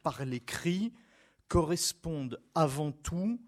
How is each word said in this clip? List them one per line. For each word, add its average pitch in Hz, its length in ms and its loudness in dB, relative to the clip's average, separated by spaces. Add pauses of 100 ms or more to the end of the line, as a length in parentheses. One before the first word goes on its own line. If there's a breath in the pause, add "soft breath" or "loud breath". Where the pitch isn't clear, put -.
par 139 220 -2
l'écrit 170 680 -2 (540 loud breath)
correspondent 160 920 0 (140)
avant 151 360 2
tout 185 560 -4